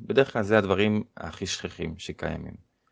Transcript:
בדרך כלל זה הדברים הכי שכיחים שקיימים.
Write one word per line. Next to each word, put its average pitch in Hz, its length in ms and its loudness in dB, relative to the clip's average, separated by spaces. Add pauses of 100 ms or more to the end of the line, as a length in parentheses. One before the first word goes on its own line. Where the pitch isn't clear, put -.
בדרך 127 320 2
כלל 120 100 0
זה 107 160 4
הדברים 104 460 4 (120)
הכי 85 300 -8
שכיחים 82 520 -6
שקיימים. 78 560 -6 (380)